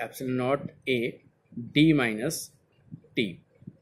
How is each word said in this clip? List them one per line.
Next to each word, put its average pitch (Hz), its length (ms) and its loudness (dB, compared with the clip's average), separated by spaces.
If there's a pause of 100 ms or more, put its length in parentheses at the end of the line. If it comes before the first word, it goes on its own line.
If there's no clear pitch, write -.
epsilon 127 360 -4
naught 135 260 -2 (220)
A 123 220 0 (680)
D 156 220 8
minus 120 340 0 (840)
T। 117 60 2 (560)